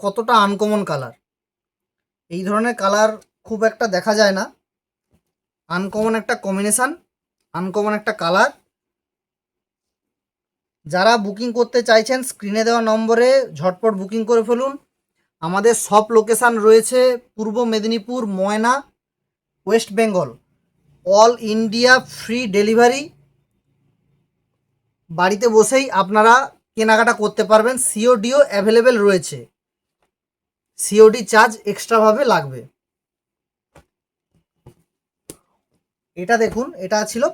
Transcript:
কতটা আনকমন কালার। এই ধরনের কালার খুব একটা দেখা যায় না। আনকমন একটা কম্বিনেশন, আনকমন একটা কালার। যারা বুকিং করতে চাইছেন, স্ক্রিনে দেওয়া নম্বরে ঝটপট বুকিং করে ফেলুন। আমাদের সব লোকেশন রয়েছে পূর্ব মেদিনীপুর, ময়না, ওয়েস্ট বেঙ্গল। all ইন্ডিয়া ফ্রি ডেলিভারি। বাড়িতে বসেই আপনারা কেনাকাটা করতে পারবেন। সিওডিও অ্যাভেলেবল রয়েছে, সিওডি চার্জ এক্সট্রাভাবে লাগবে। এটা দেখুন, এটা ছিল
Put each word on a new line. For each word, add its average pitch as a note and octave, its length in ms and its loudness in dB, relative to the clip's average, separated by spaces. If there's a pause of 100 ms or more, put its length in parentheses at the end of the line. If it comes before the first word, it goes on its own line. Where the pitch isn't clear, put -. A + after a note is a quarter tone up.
কতটা A3+ 300 -4 (100)
আনকমন G#3 460 -2
কালার। C3+ 240 -8 (1160)
এই F3+ 160 -8
ধরনের A3+ 340 -2
কালার G#3 300 2 (360)
খুব A3 120 -8 (100)
একটা A#3 160 -6 (100)
দেখা G#3 240 -2
যায় G3+ 180 4
না। G3 60 -4 (1300)
আনকমন G3+ 520 -4
একটা A3+ 140 -4 (100)
কম্বিনেশন, G#3 440 -2 (680)
আনকমন G3 440 -4
একটা G#3+ 220 -6
কালার। F#3+ 300 0 (2250)
যারা F#3 280 0 (120)
বুকিং G#3 320 -8
করতে A#3+ 220 -2 (100)
চাইছেন, A3+ 300 2 (100)
স্ক্রিনে G#3 380 -6
দেওয়া A#3 220 0
নম্বরে A3+ 400 2 (300)
ঝটপট F#3 420 -2
বুকিং G#3+ 280 -8
করে A#3 180 2
ফেলুন। B3+ 260 -2 (720)
আমাদের G3+ 300 0 (140)
সব G#3+ 160 4 (120)
লোকেশন A3+ 380 2 (120)
রয়েছে A3 340 4 (360)
পূর্ব G#3+ 200 -6 (160)
মেদিনীপুর, A3+ 500 -6 (180)
ময়না, A3 340 0 (960)
ওয়েস্ট A3 300 0
বেঙ্গল। F#3 320 -2 (760)
all G#3+ 280 6 (200)
ইন্ডিয়া A3+ 400 2 (240)
ফ্রি A#3 220 -6 (160)
ডেলিভারি। A#3 480 2 (2000)
বাড়িতে F#3+ 460 0
বসেই C4 300 4 (160)
আপনারা G#3+ 340 4 (400)
কেনাকাটা A3 460 2
করতে G#3 280 0
পারবেন। A3 260 4 (140)
সিওডিও A#3+ 480 0 (140)
অ্যাভেলেবল A3+ 440 2 (100)
রয়েছে, F3+ 340 0 (1400)
সিওডি A3 420 4 (100)
চার্জ A#3 200 4 (200)
এক্সট্রাভাবে A3 520 0 (100)
লাগবে। C#3 280 -4 (3500)
এটা F3+ 260 -2
দেখুন, A3 240 -4 (180)
এটা G#3 120 -4 (140)
ছিল A#3 120 -6 (100)